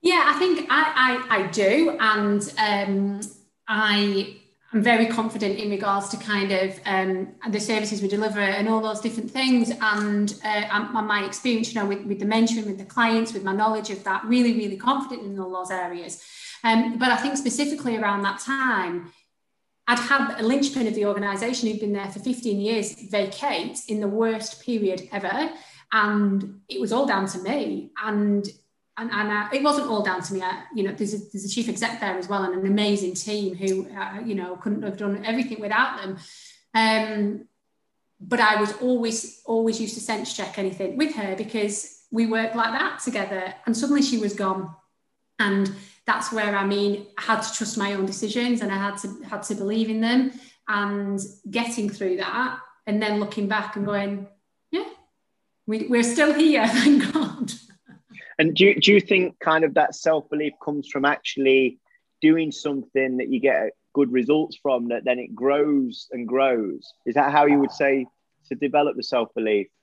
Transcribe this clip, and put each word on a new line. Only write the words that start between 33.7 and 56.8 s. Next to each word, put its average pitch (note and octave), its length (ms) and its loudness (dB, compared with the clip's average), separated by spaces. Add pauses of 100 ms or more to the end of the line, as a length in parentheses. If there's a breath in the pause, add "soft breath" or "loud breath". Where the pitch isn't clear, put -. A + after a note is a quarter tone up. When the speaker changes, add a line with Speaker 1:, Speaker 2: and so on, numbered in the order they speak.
Speaker 1:
uh, G3 300 -8
you A3 100 -4
know, F3+ 220 -6
couldn't G#3 280 -4
have G3 120 -6
done G3+ 260 -4
everything A3+ 380 -4
without G#3+ 400 0
them. F#3+ 160 -10 (580 loud breath)
Um, A3 720 0 (760)
but A#3+ 200 -2
I G#3+ 180 6
was G#3 200 0
always, A#3 640 -2
always A3+ 380 0
used G#3 140 -6
to A3 40 -10
sense - 340 -6
check - 240 -8
anything F#3+ 380 -4
with D4+ 200 0
her G3 200 -4
because - 760 -6
we A3+ 160 2
worked A3+ 300 0
like A#3 160 0
that - 280 -2
together. G3 520 -4 (140)
And A3+ 100 2
suddenly C#4 240 2
she - 160 2
was G#3 160 0
gone. F#3+ 420 -2 (640)
And G3 320 2 (360 loud breath)
that's - 240 -2
where, G#3 240 -2
I G3 120 0
mean, G3+ 400 0 (100)
I - 60 -10
had A3 180 2
to - 120 -6
trust - 260 -6
my G3+ 160 -2
own F#3+ 120 -2
decisions A3+ 540 -2
and G3+ 100 -4
I G3 60 -2
had G3+ 220 -4
to, G3+ 100 -8 (160)
had G#3 200 -10
to G#3+ 100 -4
believe G#3+ 340 -2
in A3 140 0
them B3+ 300 2 (360 loud breath)
and G3+ 500 -2 (320)
getting A#3 380 -2
through F#3+ 300 -2
that A3 400 -4 (280)
and G#3+ 160 0
then G#3 180 0
looking G#3 280 -4
back G#3 260 -2
and G3+ 120 -2
going, G3+ 420 -4 (420)
"Yeah, F4+ 140 -2 (840)
we, G#3+ 220 -4
we're A#3 140 4
still D4 320 4
here, D4 340 4
<laughs> - 0 -
thank C4+ 420 6